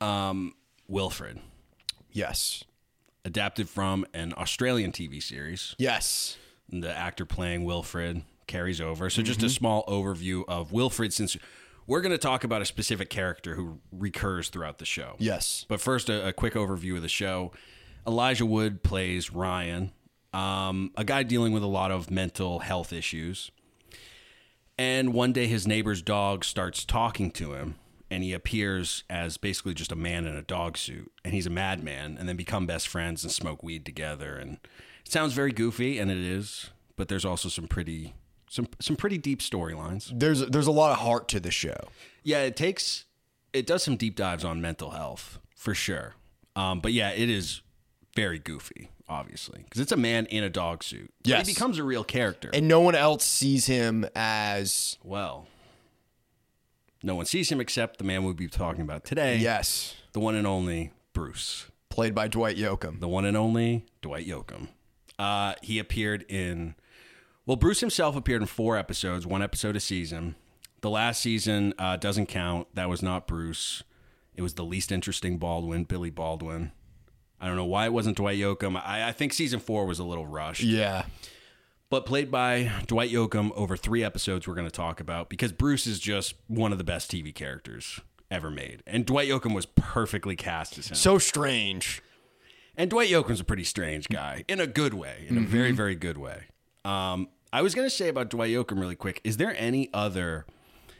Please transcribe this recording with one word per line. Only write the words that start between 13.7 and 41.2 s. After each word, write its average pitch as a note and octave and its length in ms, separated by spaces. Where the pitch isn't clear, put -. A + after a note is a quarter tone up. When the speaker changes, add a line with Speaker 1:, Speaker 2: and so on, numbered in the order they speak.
Speaker 1:
recurs F#2 560
throughout D#2 300
the - 80
show. - 320
Speaker 2:
Yes. - 500
Speaker 1:
But G#2 120
first, B2+ 280
a, G#2 200
a F#2 40
quick A#2 220
overview F#2 420
of E2+ 60
the E2 60
show. F#2 440
Elijah A#2+ 400
Wood A2 360
plays F#2 500
Ryan, F2+ 600
um, F#2+ 600
a G#2+ 100
guy C#3 180
dealing A#2 320
with G#2+ 80
a G2+ 60
lot F#2+ 220
of F#2 200
mental F#2 480
health F2 340
issues. E2 580
And B2+ 380
one B2 180
day B2 140
his A2 200
neighbor's G#2+ 360
dog G2+ 420
starts - 400
talking A2 480
to D2 220
him, D2+ 220
and F#2 120
he F#2 120
appears F#2+ 720
as E2+ 300
basically G2 340
just E2 200
a E2+ 40
man E2+ 300
in D2+ 100
a D2 60
dog E2+ 340
suit. - 340
And F2+ 80
he's F#2+ 140
a F2 40
madman, D#2 680
and F2+ 100
then F2 80
become F2+ 300
best E2+ 220
friends E2+ 340
and E2 100
smoke D2+ 300
weed E2 240
together. C#2+ 500
And C2+ 220
it - 60
sounds D#3 200
very C#3 200
goofy, A#2 460
and G2 120
it F#2 80
is, F#2 520
but F#2+ 120
there's F#2+ 160
also F2+ 240
some D#2+ 200
pretty, D#2+ 460
some, A#2+ 160
some - 160
pretty G3+ 200
deep C#3 240
storylines. E2 720
Speaker 2:
There's, C3+ 360
there's C#3 180
a D3+ 60
lot D3+ 200
of A#2 60
heart A#2+ 300